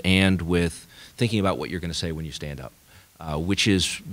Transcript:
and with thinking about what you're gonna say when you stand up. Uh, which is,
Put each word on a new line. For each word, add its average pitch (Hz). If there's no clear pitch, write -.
and 95
with 85
thinking 113
about 95
what 62
you're 85
gonna 82
say 85
when 80
you 73
stand 73
up. 62
Uh, 78
which 92
is, 95